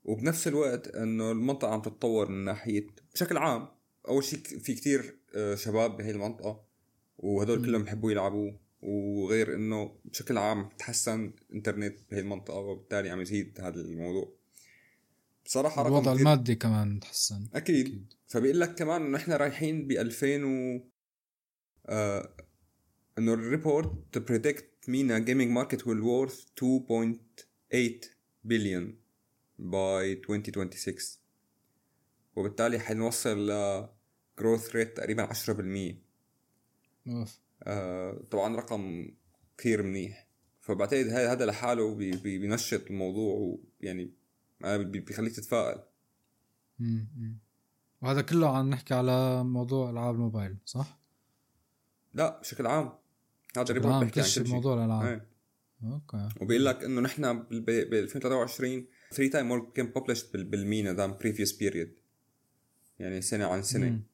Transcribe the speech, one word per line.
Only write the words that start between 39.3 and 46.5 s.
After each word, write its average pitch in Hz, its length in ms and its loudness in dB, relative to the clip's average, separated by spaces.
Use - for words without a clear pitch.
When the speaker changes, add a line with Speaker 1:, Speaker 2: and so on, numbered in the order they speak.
Speaker 1:
كثير 110 240 2
منيح. 95 460 -6
فبعتقد 107 460 2
هاي، 120 200 2
هذا 127 200 2
لحاله 110 480 0
بي-، 95 220 -2
بي-، 98 220 -4
بينشط 104 520 -2
الموضوع، 98 680 -2
ويعني، 92 300 -6
آه، 101 120 0
بي-، 98 240 -4
بيخليك 110 360 -4
تتفائل. 104 460 -2